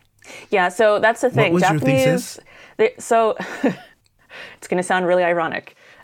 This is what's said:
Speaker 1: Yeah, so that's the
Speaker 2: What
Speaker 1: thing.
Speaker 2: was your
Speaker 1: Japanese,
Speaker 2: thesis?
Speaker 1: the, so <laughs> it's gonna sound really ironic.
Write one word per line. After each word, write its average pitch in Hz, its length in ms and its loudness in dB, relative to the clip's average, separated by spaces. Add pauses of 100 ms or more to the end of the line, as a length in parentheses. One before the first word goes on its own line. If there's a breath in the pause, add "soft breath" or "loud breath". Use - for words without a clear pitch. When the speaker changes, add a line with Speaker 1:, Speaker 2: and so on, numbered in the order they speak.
(500 loud breath)
Speaker 1:
Yeah, 185 180 2
so 208 300 2
that's 220 240 0
the 254 60 0
Speaker 2:
What 254 60 -2
Speaker 1:
thing. 208 200 2
Speaker 2:
was 180 80 2
your 185 160 2
Speaker 1:
Japanese, 262 260 2
Speaker 2:
thesis? 262 360 -2 (360 loud breath)
Speaker 1:
the, 220 220 2
so 226 380 0 (120)
<laughs> - 1120 -10
it's - 100 -20
gonna 180 140 -2
sound 185 240 -2
really 180 180 2
ironic. 170 500 -4 (300 loud breath)